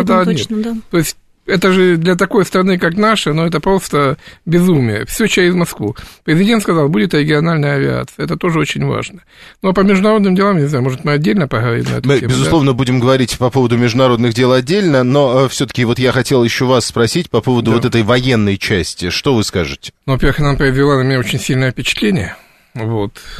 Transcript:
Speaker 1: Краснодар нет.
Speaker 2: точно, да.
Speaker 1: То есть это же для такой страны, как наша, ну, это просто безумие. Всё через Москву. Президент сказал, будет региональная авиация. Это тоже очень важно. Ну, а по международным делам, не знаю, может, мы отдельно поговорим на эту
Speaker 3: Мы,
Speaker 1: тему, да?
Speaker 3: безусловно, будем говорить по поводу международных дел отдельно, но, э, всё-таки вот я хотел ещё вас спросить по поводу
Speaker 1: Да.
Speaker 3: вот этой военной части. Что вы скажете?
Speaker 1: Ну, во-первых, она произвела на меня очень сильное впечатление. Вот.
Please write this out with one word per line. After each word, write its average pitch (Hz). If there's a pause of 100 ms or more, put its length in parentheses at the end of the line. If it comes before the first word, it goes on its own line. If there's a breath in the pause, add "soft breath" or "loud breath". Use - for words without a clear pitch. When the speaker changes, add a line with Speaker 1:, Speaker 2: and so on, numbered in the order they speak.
Speaker 1:
Краснодар 185
нет. 180
Speaker 2:
точно, 214
да. 233 (160)
Speaker 1:
То 175
есть - (280)
это 185
же 185
для 175
такой 190
страны, 185
как 175
наша, 208
ну, 165
это 160
просто 147 (300 loud breath)
безумие. 147
Всё 220
через 180
Москву. 165 (300 loud breath)
Президент 202
сказал, 160
будет 190
региональная 151
авиация. 131
Это 151
тоже 160
очень 143
важно. 127 (420 loud breath)
Ну, 196
а 185
по 190
международным 202
делам, 196
не 143
знаю, 143
может, 131
мы 147
отдельно 165
поговорим 120
на 123
эту 127
Speaker 3:
Мы, 139
Speaker 1:
тему, 117
да? 127
Speaker 3:
безусловно, 143
будем 127
говорить 131
по 127
поводу 120
международных 120
дел 123
отдельно, 135
но, 131
э, 127
всё-таки -
вот 117
я 123
хотел 123
ещё 120
вас 123
спросить 117
по 117
поводу 117
Speaker 1:
Да. 113
Speaker 3:
вот 120
этой 120
военной 110
части. 90
Что 131
вы 104
скажете? 76 (140)
Speaker 1:
Ну, 135
во-первых, 139
она 143
произвела 139
на 131
меня 131
очень 123
сильное 131
впечатление. 160 (400 soft breath)
Вот. 110 (280 loud breath)